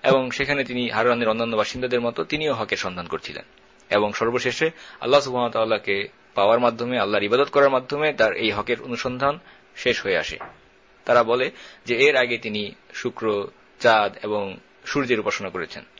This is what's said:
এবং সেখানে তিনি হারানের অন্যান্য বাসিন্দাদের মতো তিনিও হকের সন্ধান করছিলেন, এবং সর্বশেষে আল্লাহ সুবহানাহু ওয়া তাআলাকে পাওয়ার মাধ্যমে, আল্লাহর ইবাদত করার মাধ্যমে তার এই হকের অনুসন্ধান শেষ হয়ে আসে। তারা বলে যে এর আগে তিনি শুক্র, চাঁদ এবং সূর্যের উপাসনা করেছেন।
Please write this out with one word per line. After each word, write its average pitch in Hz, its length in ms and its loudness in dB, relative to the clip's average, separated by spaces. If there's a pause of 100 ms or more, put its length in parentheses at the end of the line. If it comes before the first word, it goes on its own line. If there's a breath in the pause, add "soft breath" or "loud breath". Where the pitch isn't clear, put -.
এবং 131 280 4
সেখানে 139 340 -2
তিনি 123 240 -4
হারানের 117 400 2
অন্যান্য 113 280 0
বাসিন্দাদের 123 440 -2
মতো 120 240 -4
তিনিও 151 300 -2
হকের 110 220 -4
সন্ধান 90 300 -8
করছিলেন, - 380 -10 (460)
এবং 104 220 2
সর্বশেষে 120 580 -2 (300 loud breath)
আল্লাহ 139 200 4
সুবহানাহু 123 380 -2
ওয়া 113 80 2
তাআলাকে 101 420 -2 (260)
পাওয়ার 117 260 4
মাধ্যমে, 120 380 0
আল্লাহর 101 260 0
ইবাদত 127 260 2
করার 139 200 6
মাধ্যমে 143 420 0
তার 110 240 2
এই 110 140 0
হকের 107 320 -4
অনুসন্ধান 127 560 -4 (380 loud breath)
শেষ - 260 0
হয়ে 92 160 0
আসে। - 200 -6 (680)
তারা 120 180 6
বলে 123 280 0 (360 loud breath)
যে 120 100 0
এর 139 200 4
আগে 120 220 0
তিনি 104 340 -6 (220)
শুক্র, 104 520 -4 (340)
চাঁদ 107 320 4 (100)
এবং 101 340 -4 (300)
সূর্যের 123 340 0
উপাসনা 104 300 -4
করেছেন। - 340 -10 (160)